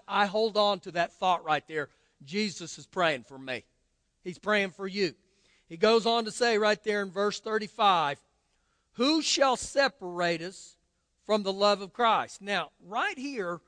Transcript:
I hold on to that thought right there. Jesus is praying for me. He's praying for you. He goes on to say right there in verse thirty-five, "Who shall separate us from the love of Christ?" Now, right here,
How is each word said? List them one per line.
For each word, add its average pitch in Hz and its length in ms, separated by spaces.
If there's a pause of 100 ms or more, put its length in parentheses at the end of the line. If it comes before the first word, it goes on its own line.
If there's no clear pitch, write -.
I 196 160
hold 214 320
on 208 240
to 185 120
that 170 200
thought 175 320
right 151 240
there. 156 220 (340)
Jesus 180 540
is 147 80
praying 156 380
for 135 140
me. 131 260 (600)
He's 180 140
praying 202 320
for 196 160
you. 185 280 (540)
He 165 100
goes 214 260
on 233 220
to 214 40
say 233 280
right 208 260
there 208 160
in 196 100
verse 196 300
thirty-five, 202 840 (720)
"Who 294 280
shall 254 340
separate 175 840
us - 340 (480)
from 208 200
the 196 80
love 202 280
of 190 140
Christ?" 196 480
Now, 196 300 (120)
right 285 320
here, 240 520